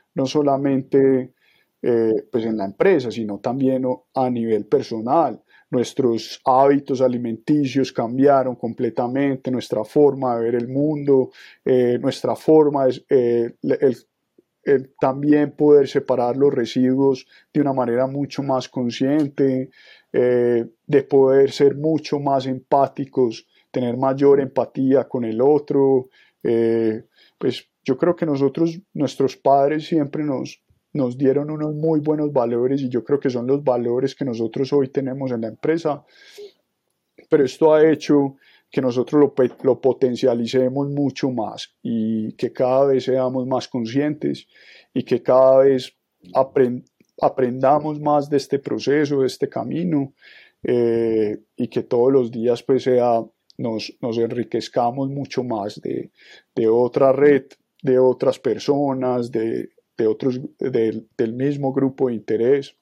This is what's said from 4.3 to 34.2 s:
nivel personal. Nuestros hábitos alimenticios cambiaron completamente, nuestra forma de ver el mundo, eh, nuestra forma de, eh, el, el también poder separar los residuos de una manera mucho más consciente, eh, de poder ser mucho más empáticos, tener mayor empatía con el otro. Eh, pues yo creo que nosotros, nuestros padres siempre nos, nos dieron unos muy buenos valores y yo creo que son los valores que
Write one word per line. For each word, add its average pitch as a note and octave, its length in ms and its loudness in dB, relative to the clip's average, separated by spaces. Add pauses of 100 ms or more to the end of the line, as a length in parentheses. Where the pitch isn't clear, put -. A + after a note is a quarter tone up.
nivel A2+ 360 -2
personal. B2 760 -2 (280)
Nuestros A#2+ 760 -2
hábitos C3+ 560 2
alimenticios B2+ 920 -2
cambiaron C3 600 2
completamente, B2+ 960 -4
nuestra A2 320 -4
forma C3+ 540 2
de A#2 80 -2
ver A#2+ 100 -2
el A#2+ 140 -2
mundo, C#3 600 0 (340)
eh, B2 360 2
nuestra B2 360 -4
forma D3 500 4
de, B2+ 220 -2
eh, A#2+ 540 2
el, C3 340 0 (680)
el C3+ 380 -2
también C#3+ 520 0
poder D3 360 4
separar B2 480 -2
los C#3 160 2
residuos C3 760 0 (280)
de D3 80 2
una C#3 100 0
manera B2+ 340 0
mucho C#3 360 -6
más C3 260 -2
consciente, C3 1000 -2 (420)
eh, A#2+ 540 2 (200)
de C#3+ 180 2
poder C3+ 460 4
ser C#3+ 260 2
mucho D3 440 -4
más C#3 240 -2
empáticos, C3+ 1000 -2 (240)
tener A#2+ 260 -4
mayor C#3 440 4
empatía C3 680 0
con B2 160 -4
el A2 160 -2
otro. C#3 720 2 (320)
Eh, A2+ 640 0 (340)
pues - 320 -6 (140)
yo C#3 120 -2
creo E3+ 180 0
que E3+ 120 -6
nosotros, D3+ 520 0 (140)
nuestros C3+ 460 -2
padres D3 480 2
siempre D3+ 380 -2
nos, C3+ 380 -8 (300)
nos B2+ 240 -4
dieron C#3+ 340 2
unos D3+ 240 -6
muy D#3 260 0
buenos D3+ 300 -2
valores B2+ 520 0
y B2+ 80 -4
yo A#2+ 120 -2
creo C#3+ 160 0
que C#3 120 -2
son B2 160 -4
los C#3+ 180 0
valores B2 500 0
que C#3 120 -6